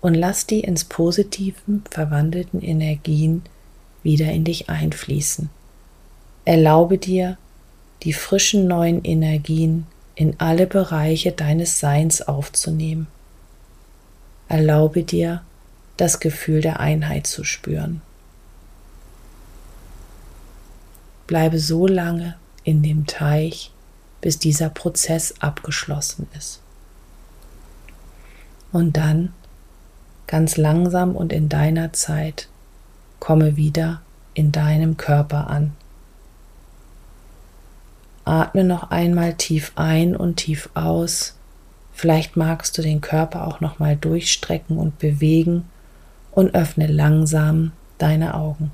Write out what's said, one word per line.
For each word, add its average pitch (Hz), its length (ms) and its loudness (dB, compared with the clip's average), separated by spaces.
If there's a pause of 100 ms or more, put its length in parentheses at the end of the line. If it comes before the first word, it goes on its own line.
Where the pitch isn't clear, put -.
und 170 140 4
lass 180 320 0
die 214 140 0
ins 175 240 -2
Positiven 196 1040 -2
verwandelten 156 720 -2
Energien 160 800 0 (580)
wieder 156 300 2
in 160 120 0
dich 165 260 -4
einfließen. 156 800 -4 (960)
Erlaube 165 520 6
dir, 185 400 -2 (640)
die 160 120 -4
frischen 196 540 2
neuen 170 380 2
Energien 160 800 0 (300)
in 156 240 0
alle 165 280 2
Bereiche 160 640 0
deines 165 480 0
Seins 151 440 0
aufzunehmen. 160 840 -4 (1400)
Erlaube 156 540 2
dir, 170 380 -2 (540)
das 175 240 0
Gefühl 156 420 -2
der 160 180 -2
Einheit 151 480 -2
zu - 160 -8
spüren. - 580 -6 (3250)
Bleibe 160 320 2
so 160 280 0
lange 170 480 -2 (280)
in 156 180 2
dem 151 240 0
Teich, 151 680 -2 (500)
bis 156 160 -2
dieser 156 320 0
Prozess - 680 -4
abgeschlossen 147 880 -6 (100)
ist. - 220 -14 (2250)
Und 170 240 2
dann, 156 340 0 (960)
ganz 160 320 0
langsam 175 580 2
und 165 160 -4
in 156 160 0
deiner 160 460 0
Zeit, 156 560 -6 (680)
komme 156 360 4
wieder 160 460 -2 (320)
in 151 180 2
deinem 156 460 2
Körper 147 500 0
an. 147 260 -2 (2500)
Atme 160 380 2
noch 180 260 0
einmal 170 460 0
tief 156 400 -4
ein 160 400 2
und 170 220 -2
tief 151 360 -6
aus. 165 640 -4 (580)
Vielleicht 160 420 0
magst 160 400 -2
du 165 60 -4
den 151 200 0
Körper 160 440 -2
auch 165 140 -8
noch 156 180 -4
mal 151 180 2
durchstrecken 160 840 -2
und 160 200 -2
bewegen 160 680 2 (680)
und 190 240 4
öffne 156 320 0
langsam 156 840 2 (260)
deine 156 340 2
Augen. 156 400 -4